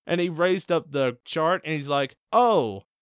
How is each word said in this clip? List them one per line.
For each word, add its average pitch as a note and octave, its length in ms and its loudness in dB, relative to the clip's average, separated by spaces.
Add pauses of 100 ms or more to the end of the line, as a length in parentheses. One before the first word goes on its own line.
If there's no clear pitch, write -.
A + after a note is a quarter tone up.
And F3 140 -2
he F3 80 -2
raised F3 420 0
up E3 200 0
the C3 340 -2
chart E3 400 -2
and D#3 100 -6
he's C#3+ 140 -6
like, C#3+ 280 -2 (160)
"Oh, E3+ 520 2 (180)